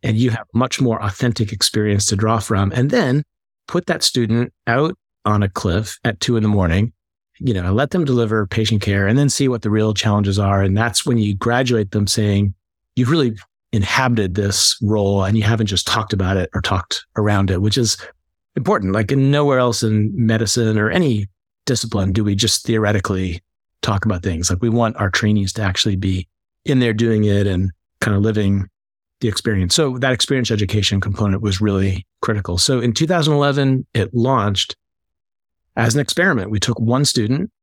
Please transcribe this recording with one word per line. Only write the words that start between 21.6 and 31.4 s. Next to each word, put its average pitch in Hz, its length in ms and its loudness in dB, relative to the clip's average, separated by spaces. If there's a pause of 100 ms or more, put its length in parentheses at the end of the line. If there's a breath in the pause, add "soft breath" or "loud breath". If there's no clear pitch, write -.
discipline 110 460 -2
do 104 120 0
we 101 120 0
just 110 300 -2
theoretically 101 760 -2 (400)
talk 101 220 -2
about 107 200 -2
things. 87 260 -2
Like, 92 120 -2
we 120 80 0
want 113 280 0
our 101 120 0
trainees 104 440 0
to - 80 -6
actually 98 340 -2
be 92 320 -2 (380)
in 135 140 2
there 117 140 2
doing 110 300 2
it 101 240 2
and 92 240 -2 (300)
kind 107 140 0
of 98 60 2
living 101 460 0 (540)
the 123 80 -2
experience. 95 440 -2
So 139 260 0
that 135 120 2
experience 127 400 0
education 101 480 0
component 98 420 -2